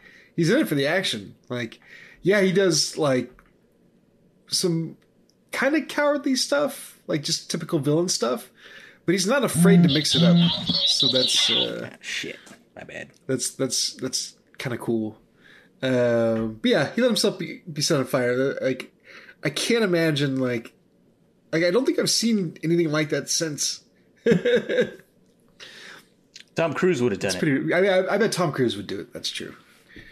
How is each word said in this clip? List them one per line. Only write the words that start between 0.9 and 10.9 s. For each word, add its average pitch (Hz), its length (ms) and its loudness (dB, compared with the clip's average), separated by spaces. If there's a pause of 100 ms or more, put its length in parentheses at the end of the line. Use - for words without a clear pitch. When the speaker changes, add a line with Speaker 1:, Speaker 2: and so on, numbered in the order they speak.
Speaker 1:
Like, 120 300 -8 (440)
yeah, 202 180 4
he 190 120 4
does, 175 440 2
like, 135 320 0 (1160)
some 165 480 -2 (560)
kind 277 240 0
of 311 140 -2
cowardly 294 460 0
stuff, - 720 -2
like, 165 160 -2
just - 280 -6
typical 170 280 -2
villain 151 300 2
stuff, - 400 -4 (560)
but 165 60 2
he's 185 160 0
not 262 160 2
afraid 175 400 6
to 165 60 6
mix 151 260 0
it 165 80 4
up. 175 140 6 (480)
So - 240 0